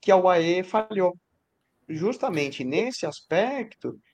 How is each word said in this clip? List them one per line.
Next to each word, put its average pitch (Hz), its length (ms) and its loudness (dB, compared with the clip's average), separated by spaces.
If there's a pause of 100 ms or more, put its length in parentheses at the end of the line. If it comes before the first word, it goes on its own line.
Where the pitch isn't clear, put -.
que - 100 2
a 190 60 10
uae 180 460 4
falhou. 190 540 -2 (760)
Justamente 160 720 -4
nesse 175 440 -4
aspecto, 202 920 -4 (140)